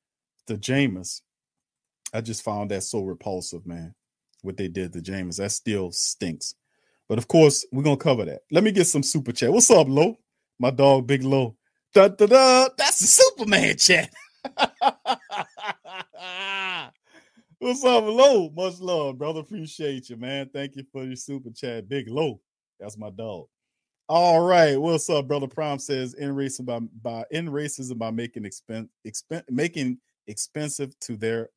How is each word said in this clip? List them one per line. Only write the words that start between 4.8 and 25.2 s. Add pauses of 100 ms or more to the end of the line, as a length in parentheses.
to
Jameis.
That
still
stinks. (520)
But,
of
course,
we're
gonna
cover
that.
Let
me
get
some
super
chat.
What's
up,
Lo? (400)
My
dog,
Big
Lo. (380)
Da,
da,
da.
That's
the
Superman
chat. (340)
<laughs> (3000)
What's
up,
Lo?
Much
love,
brother.
Appreciate
you,
man.
Thank
you
for
your
super
chat.
Big
Lo. (400)
That's
my
dog. (640)
All
right.
What's
up,